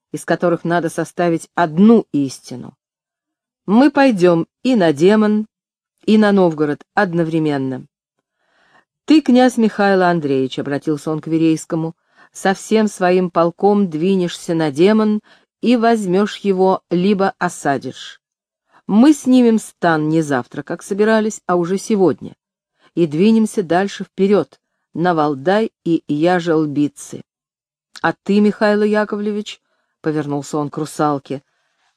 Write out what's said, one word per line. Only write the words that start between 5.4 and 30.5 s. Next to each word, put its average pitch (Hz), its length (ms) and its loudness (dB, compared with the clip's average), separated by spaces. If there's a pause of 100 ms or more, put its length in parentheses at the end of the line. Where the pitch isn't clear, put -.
и 214 120 4
на 208 140 4
Новгород 156 520 2 (100)
одновременно. 156 960 -2 (1160)
Ты, 302 160 4
князь 247 360 4
Михаил 202 460 2
Андреевич», — 143 560 -2
обратился 143 520 -6
он 156 80 -6
к - 80 -12
Верейскому, 160 680 -2 (360)
«со 190 220 -2
всем 214 340 -2
своим 185 420 0
полком 185 600 0
двинешься 175 640 -4
на 160 180 -2
Демон 214 500 2 (400)
и 240 140 2
возьмёшь 214 640 0
его, 190 520 0
либо 190 480 0
осадишь. - 840 -8 (680)
Мы 240 260 6
снимем 247 460 2
стан 156 480 -2
не 160 140 0
завтра, 143 420 -4
как - 200 -12
собирались, 214 640 -2
а 180 80 0
уже 180 220 -2
сегодня, 185 580 -2 (600)
и 170 100 0
двинемся 214 560 0
дальше 180 440 -4
вперёд, 190 540 -2 (340)
на 175 200 -2
Валдай 156 580 -2 (120)
и 165 240 -2
Яжелбицы. 156 1160 -2 (800)
А 165 120 -2
ты, 202 260 -2
Михаил 208 440 0
Яковлевич», — 208 800 -4 (400)
повернулся 147 560 -6